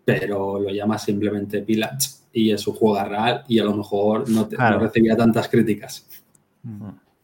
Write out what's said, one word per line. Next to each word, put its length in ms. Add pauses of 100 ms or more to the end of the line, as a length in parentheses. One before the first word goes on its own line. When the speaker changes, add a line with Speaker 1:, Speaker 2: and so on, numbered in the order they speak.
Speaker 1:
Pero 560
lo 100
llama 280
simplemente 640
Village 480 (240)
y 180
es 160
un 80
juego 280
real 440
y 120
a 40
lo 120
mejor 540
no 180
te, 80
no 20
Speaker 2:
Claro. 220
Speaker 1:
recibía 360
tantas 320
críticas. 600 (560)
Speaker 2:
Mm. 260 (340)